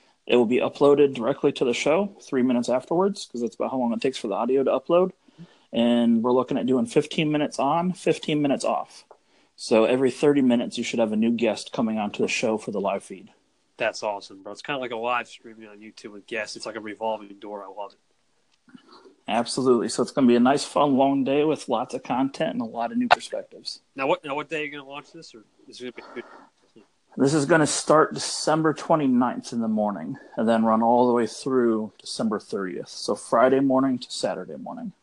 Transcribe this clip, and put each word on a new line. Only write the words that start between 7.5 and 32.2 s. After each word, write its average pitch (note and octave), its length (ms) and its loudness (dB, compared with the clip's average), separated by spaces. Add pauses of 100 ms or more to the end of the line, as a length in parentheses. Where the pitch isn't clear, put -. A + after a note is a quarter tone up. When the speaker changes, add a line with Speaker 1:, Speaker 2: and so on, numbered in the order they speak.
Speaker 1:
on, E3+ 360 0
fifteen D#3 480 -2
minutes C#3 240 0
off. - 400 -6 (500)
So A2 300 4
every B2+ 260 2
thirty D3 300 4
minutes, A#2+ 360 2
you A#2+ 60 -4
should A#2 160 -4
have G#2+ 140 0
a - 20 -2
new A2+ 160 2
guest A2 400 -2
coming A2 260 -2
onto G#2 240 -4
the B2 60 0
show A2 300 -2
for - 140 -10
the G2+ 100 -4
live G2 220 -2
feed. - 260 -18 (480)
Speaker 2:
That's A2+ 260 -4
awesome, G2+ 400 -8
bro. G2+ 80 -14
It's G2+ 100 -16
kinda C#3+ 180 -6
like B2 120 -8
a A#2 60 -6
live A#2+ 320 -4
streaming A2+ 400 -20
on G#2 100 -20
YouTube G#2+ 320 -18
with G2+ 160 -20
guests. A2 300 -8
It's A2+ 80 -16
like A2 100 -10
a A2+ 60 -10
revolving G#2+ 480 -8 (100)
door. G#2 240 -14
I F#2+ 40 -18
love F#2+ 260 -14
it. - 60 -20 (1300)
Speaker 1:
Absolutely. A#2 640 2
So B2+ 140 -2
it's A2 80 -6
gonna C3+ 160 4
be A#2+ 80 8
a A#2+ 40 6
nice, C3+ 240 4
fun, C#3+ 340 2
long C#3 260 2
day C#3 200 2
with D3+ 240 -2
lots A#2+ 260 -2
of B2 100 -10
content C3+ 500 -2
and B2 80 -6
a A#2 40 -6
lot A2+ 260 -6
of A#2 60 -6
new B2 100 0
perspectives. - 760 -6 (140)
Speaker 2:
Now, C3+ 120 -6
what, F3 160 -2
now, C#3+ 120 -8
what D3 140 -8
day D#3 120 -6
are D3+ 40 -8
you C#3+ 60 -12
gonna C#3 180 -16
launch C#3+ 240 -18
this, D#3+ 200 -20
or G#2+ 120 -20 (220)
is A2+ 140 -20
it B2 140 -14
gonna - 180 -20
be A#2+ 80 -12
good? - 80 -18 (880)
Speaker 1:
This C#3 160 2
is D3 120 2
gonna D#3 220 4
start - 460 2
December D#3 600 0
twenty-ninth C3 800 0
in A#2+ 60 -4
the A2+ 80 -2
morning G#2 500 -2 (200)
and A2 100 0
then A2+ 160 2
run A2 180 4
all A#2+ 260 4
the A#2+ 60 4
way A#2+ 140 2
through A#2 720 0
December G#2+ 400 -4